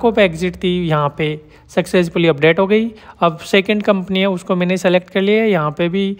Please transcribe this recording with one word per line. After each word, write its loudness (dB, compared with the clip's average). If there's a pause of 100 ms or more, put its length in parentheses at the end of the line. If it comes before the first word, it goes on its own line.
of 2 (120)
exit -6
थी -2
यहाँ 0
पे -4 (280)
सक्सेसफुली 0
अपडेट 2
हो 2
गई। 0 (280)
अब 0
सेकंड 0
कंपनी -2
है, 2
उसको -4
मैंने 0
सेलेक्ट 0
कर -2
लिया 2
है। 2
यहाँ 0
पे -2
भी -2